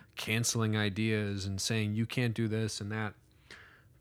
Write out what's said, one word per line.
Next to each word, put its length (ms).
canceling 600
ideas 680
and 140
saying 360
you 100
can't 300
do 120
this 320
and 120
that." 240